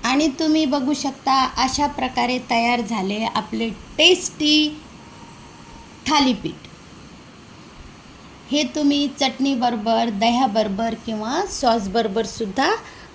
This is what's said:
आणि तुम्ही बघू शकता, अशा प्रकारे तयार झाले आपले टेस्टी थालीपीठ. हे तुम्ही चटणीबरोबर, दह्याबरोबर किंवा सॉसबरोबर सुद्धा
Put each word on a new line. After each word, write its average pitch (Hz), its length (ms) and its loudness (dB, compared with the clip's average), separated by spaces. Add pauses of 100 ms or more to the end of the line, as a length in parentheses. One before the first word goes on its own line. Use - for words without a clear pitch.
आणि 277 240 4
तुम्ही 311 360 2
बघू 285 300 2
शकता, 269 500 0
अशा 262 420 0
प्रकारे 247 520 -2 (120)
तयार 240 300 2
झाले 208 440 -2 (100)
आपले 220 360 -2
टेस्टी 302 1080 2 (1300)
थालीपीठ. 269 640 0 (1800)
हे 294 120 2
तुम्ही 285 460 2 (120)
चटणीबरोबर, 240 880 0
दह्याबरोबर 226 840 0
किंवा 226 520 -4
सॉसबरोबर 226 800 0
सुद्धा 254 480 -2 (400)